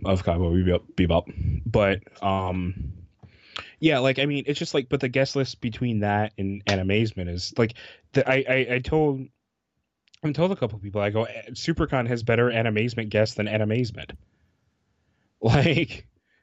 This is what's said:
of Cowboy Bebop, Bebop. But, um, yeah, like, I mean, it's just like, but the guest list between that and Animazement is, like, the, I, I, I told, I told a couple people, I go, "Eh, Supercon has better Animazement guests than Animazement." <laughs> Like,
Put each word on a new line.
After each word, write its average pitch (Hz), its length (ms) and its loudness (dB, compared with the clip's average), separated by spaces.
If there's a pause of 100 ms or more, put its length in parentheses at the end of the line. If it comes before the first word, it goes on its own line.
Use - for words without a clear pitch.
of 92 200 0
Cowboy 87 380 2
Bebop, 87 320 0
Bebop. - 720 0
But, 101 580 0
um, 92 720 -2 (880)
yeah, 156 200 4
like, 131 180 2
I 135 80 0
mean, 143 200 -2
it's 143 120 -2
just - 160 -6
like, 135 140 0
but 139 120 0
the 135 80 0
guest 135 280 0
list 135 240 -2
between 120 400 -2
that 104 360 0
and 98 300 -6
Animazement 98 600 0
is, 87 280 -8
like, 113 180 2 (380)
the, - 160 2
I, 131 200 2
I, 127 260 2
I 123 60 0
told, 139 480 0 (960)
I 151 100 -2
told 170 200 2
a 190 40 -2
couple 110 220 -4
people, 101 220 -6
I 101 100 0
go, 110 140 0
"Eh, 113 260 -10
Supercon 139 580 -2
has 120 140 -2
better 117 280 4
Animazement 113 580 0
guests 107 280 2
than 104 100 -2
Animazement." 107 680 -2
<laughs> - 1200 -20
Like, 147 680 2 (340)